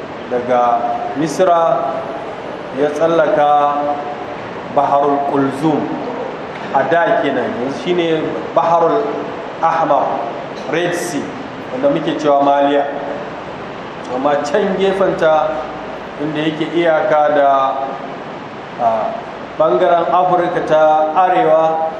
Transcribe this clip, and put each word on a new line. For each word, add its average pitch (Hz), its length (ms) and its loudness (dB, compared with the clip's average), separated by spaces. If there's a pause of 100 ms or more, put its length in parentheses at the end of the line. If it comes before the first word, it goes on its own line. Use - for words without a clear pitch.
(300)
Daga 120 480 2 (400)
Misra 165 720 2 (880)
ya 147 100 2
tsallaka 147 840 2 (1000)
Baharul 143 440 2 (100)
Kulzum. 139 560 0 (880)
A 135 160 4
da 165 320 4
kenan, 123 400 -2
yanzu 139 240 -4
shine 165 380 0 (320)
Baharul 160 500 4 (560)
Ahmar, 143 460 2 (680)
Red 170 220 0
Sea, - 260 -4 (500)
wanda 135 200 2
muke 156 260 0
cewa 143 260 4
Maliya. 143 440 4 (1300)
Amma 139 280 2
can 196 380 0
gefenta 165 720 2 (720)
inda 151 260 -4
yake 156 240 -2
iyaka 151 640 2
da, 139 140 6 (1300)
a, 117 80 2 (720)
ɓangaren 175 500 2
Afirka 180 580 2
ta 156 480 4
Arewa, 160 840 4